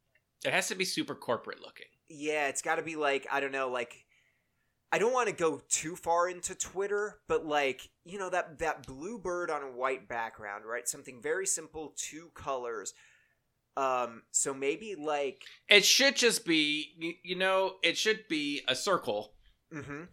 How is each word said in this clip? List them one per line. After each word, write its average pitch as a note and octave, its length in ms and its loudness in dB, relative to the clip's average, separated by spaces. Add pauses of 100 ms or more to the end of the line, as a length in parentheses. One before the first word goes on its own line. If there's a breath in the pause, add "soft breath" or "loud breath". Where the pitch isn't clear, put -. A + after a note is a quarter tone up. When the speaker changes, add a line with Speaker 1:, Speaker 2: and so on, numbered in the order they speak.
(440)
Speaker 1:
It C3+ 80 0
has F#3 160 2
to G#3+ 80 -4
be F#3 80 0
super C#3+ 320 -2
corporate - 440 -4
looking. - 260 -18 (220)
Speaker 2:
Yeah, D3+ 400 -2
it's C3+ 140 -4
gotta E3 200 0
be, D#3+ 140 -6
like, C#3+ 340 2
I C#3 100 0
don't C3+ 120 -2
know, C3+ 160 0
like, B2 380 -4 (840)
I E3 80 4
don't A3+ 140 4
wanna A#3 200 2
go D#3 360 2
too E3+ 280 -2
far E3+ 340 2
into F3+ 240 -8
Twitter, G3+ 760 -4
but, D#3+ 160 2
like, C#3+ 460 0 (160)
you F#3 120 -10
know, F#3+ 120 -4
that, E3 300 -2
that D3+ 260 -2
blue D#3+ 320 -10
bird F3 320 -4
on D3 120 -2
a C3+ 80 -10
white B2+ 380 -2
background, G#2+ 560 -6
right? A#2 240 -6
Something B2+ 320 -10
very E3+ 260 -4
simple, D#3 500 -6
two D#3+ 380 -10
colors. A#2+ 600 -6 (840 soft breath)
Um, B2 540 0
so - 240 0
maybe, E3 440 -2
like D3 440 -2 (260 loud breath)
Speaker 1:
It G#3 160 10
should C#4 320 6
just A3 300 4
be, D3+ 520 2
you, E3 140 -6 (100)
you F3+ 140 -6
know, F#3+ 460 2
it E3+ 160 2
should G#3+ 300 0
be D3 380 -2
a B2+ 80 2
circle. B2 600 0 (400)
Speaker 2:
Mm-hmm. C#3+ 380 -10